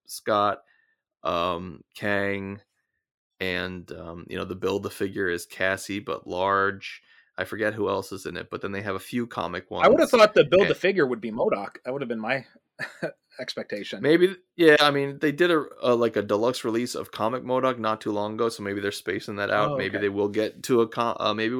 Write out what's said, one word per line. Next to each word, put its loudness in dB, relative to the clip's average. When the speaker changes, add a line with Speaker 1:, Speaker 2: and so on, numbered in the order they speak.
Speaker 1:
Scott, 0
um, -2
Kang, -2
and, -6
um, -12
you -6
know, -4
the -8
Build-A-Figure -2
is -4
Cassie, -4
but -8
large. -2
I -4
forget -2
who 0
else -4
is -12
in -8
it, -10
but -8
then -8
they -6
have -4
a -6
few -6
comic -6
Speaker 2:
I 6
would've 6
Speaker 1:
ones, -
Speaker 2:
thought 6
the 8
Speaker 1:
and 2
Speaker 2:
Build-A-Figure 2
would -4
be -8
modok. -2
That -6
would've -6
been -4
my -4
<laughs> -10
expectation. -6
Speaker 1:
Maybe, 6
yeah, 10
I 6
mean, -2
they 2
did 2
a, 2
a, 4
like, 2
a 2
deluxe 0
release -2
of -8
comic -2
modok 0
not -2
too -4
long -2
ago, 0
so -8
maybe -4
they're -2
spacing -6
that -2
out. 2
Speaker 2:
Oh, -4
Speaker 1:
Maybe -4
Speaker 2:
okay. -2
Speaker 1:
they 2
will 0
get -2
to 4
a 4
co-, -2
uh, 0
maybe -2